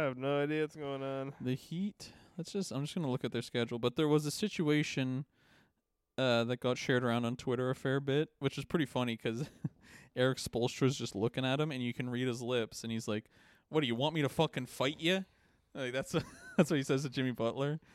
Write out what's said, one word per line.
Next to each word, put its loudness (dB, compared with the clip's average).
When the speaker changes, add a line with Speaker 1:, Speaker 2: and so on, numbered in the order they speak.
Speaker 1:
have 0
no 0
idea 2
what's -4
going -6
on. -4
Speaker 2:
The 0
Heat. -6
Let's -8
just, -4
I'm -4
just -6
gonna 0
look 0
at -2
their -2
schedule. -2
But 0
there 4
was 4
a 0
situation, 0
uh, 4
that -2
got 2
shared 4
around 2
on 0
Twitter 0
a 0
fair 0
bit, 0
which -2
is -6
pretty 2
funny 0
'cause -2
<laughs> -20
Eric 4
Spoelstra's 2
just -6
looking 0
at 2
him, 0
and -4
you -2
can -6
read -2
his -2
lips, -2
and -6
he's -4
like, -2
"What, 2
do 0
you 0
want 0
me 2
to 2
fucking 0
fight -2
ya?" 2
Like, -4
that's, -4
<laughs> -2
that's 4
what 4
he 2
says 0
to -4
Jimmy 0
Butler. -2